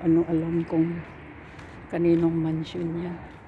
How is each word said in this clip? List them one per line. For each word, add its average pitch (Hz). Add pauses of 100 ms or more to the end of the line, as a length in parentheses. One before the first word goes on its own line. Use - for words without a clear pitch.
ano 165
alam 165
kung 165 (960)
kaninong 170
mansion 160 (160)
yan. 175 (320)